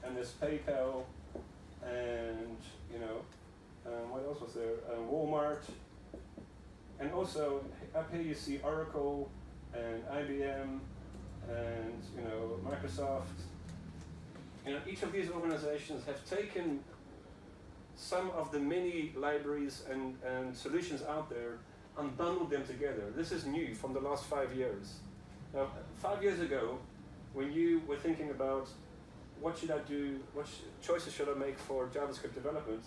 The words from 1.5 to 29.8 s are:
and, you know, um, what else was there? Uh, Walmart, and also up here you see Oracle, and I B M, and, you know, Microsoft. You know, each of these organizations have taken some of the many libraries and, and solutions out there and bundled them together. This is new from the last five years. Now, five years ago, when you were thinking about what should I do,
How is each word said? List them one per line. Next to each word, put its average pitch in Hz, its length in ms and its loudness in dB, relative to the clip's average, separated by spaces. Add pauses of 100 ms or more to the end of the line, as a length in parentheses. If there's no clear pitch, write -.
and, 117 720 -2 (360)
you 117 60 -4
know, 113 240 -2 (640)
um, 120 240 -2
what 131 140 -2
else 143 160 0
was 120 120 -6
there? 117 220 2 (160)
Uh, 117 100 0 (100)
Walmart, 151 520 4 (1400)
and 143 120 0
also 151 520 2 (300)
up 160 180 2
here 170 80 2
you 160 140 2
see 143 280 0
Oracle, 143 680 2 (420)
and 117 380 -2
I 143 120 2
B 139 200 2
M, 135 380 0 (680)
and, 117 540 0 (120)
you - 80 -4
know, 110 360 0 (100)
Microsoft. 135 540 0 (1400)
You 139 80 0
know, 147 120 0
each 196 160 -2
of 175 100 0
these 180 180 2
organizations 151 720 0
have 143 240 -2
taken 175 520 2 (1160)
some 185 340 2
of 151 220 0
the 147 80 4
many 170 560 4
libraries 143 720 2
and, 131 320 0
and 127 320 0
solutions 147 480 0
out 151 280 0
there 120 280 -2 (400)
and 139 200 0
bundled 175 320 4
them 135 160 4
together. 127 380 0 (120)
This 165 160 2
is 165 140 0
new 139 280 2
from 131 200 -2
the 135 60 4
last 143 260 2
five 135 280 4
years. 113 420 0 (580)
Now, 135 140 4 (280)
five - 260 2
years 180 180 6
ago, 127 380 2 (540)
when 139 180 2
you 165 360 8
were 143 100 2
thinking 151 340 2
about 135 380 4 (720)
what 160 160 2
should 160 140 0
I 151 80 6
do, 143 420 0 (140)